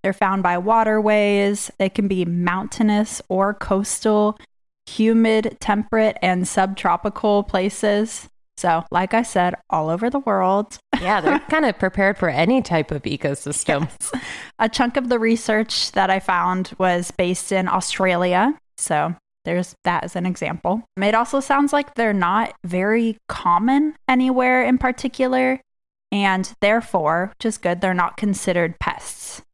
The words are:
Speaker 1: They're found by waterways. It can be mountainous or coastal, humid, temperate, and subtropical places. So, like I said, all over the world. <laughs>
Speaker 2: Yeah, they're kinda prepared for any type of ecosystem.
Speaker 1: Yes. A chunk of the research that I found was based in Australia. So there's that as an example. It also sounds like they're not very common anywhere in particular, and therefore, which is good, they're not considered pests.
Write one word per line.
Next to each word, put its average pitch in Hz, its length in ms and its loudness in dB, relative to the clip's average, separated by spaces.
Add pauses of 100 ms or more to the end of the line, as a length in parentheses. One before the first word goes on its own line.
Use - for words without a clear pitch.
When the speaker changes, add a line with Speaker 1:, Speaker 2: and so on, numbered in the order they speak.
Speaker 1:
They're 196 120 -2
found 196 280 0
by 180 160 0
waterways. 208 1200 2
It 196 160 0
can 202 140 0
be 185 180 0
mountainous 190 1040 0
or 196 240 0
coastal, 208 840 0 (500)
humid, 220 720 2
temperate, 220 640 0
and 180 240 0
subtropical 196 960 0
places. 208 880 -2 (280)
So, 170 320 0
like 185 240 0
I 226 80 2
said, 180 320 0 (160)
all 160 220 0
over 220 180 -2
the 277 100 -2
world. 196 640 0
<laughs> - 40 -20 (140)
Speaker 2:
Yeah, 190 200 0
they're 294 180 2
kinda 302 340 0
prepared 196 460 0
for 180 100 2
any 175 340 2
type 156 280 0
of 147 120 -6
ecosystem. 143 840 -2 (120)
Speaker 1:
Yes. - 100 -8 (480)
A 220 100 2
chunk 240 280 0
of 254 120 -2
the 240 100 2
research 226 720 0
that 190 180 2
I 190 80 2
found 185 580 -2
was 180 340 0
based 180 400 -2
in 185 160 0
Australia. 185 880 0 (220)
So 160 380 -2 (280)
there's 175 300 -4 (100)
that 175 200 -2
as - 120 -12
an 180 120 -2
example. 180 560 -4 (140)
It 208 180 0
also 240 240 0
sounds 277 340 0
like 285 220 -2
they're 226 180 0
not 190 400 0 (100)
very 208 540 0 (100)
common 262 680 2 (120)
anywhere 254 560 2
in 254 140 2
particular, 254 840 0 (520)
and 190 500 0
therefore, 190 760 0
which - 80 -4
is 214 100 -2
good, 175 240 -2
they're 185 140 0
not 175 200 0
considered 180 640 -2
pests. - 640 -10 (120)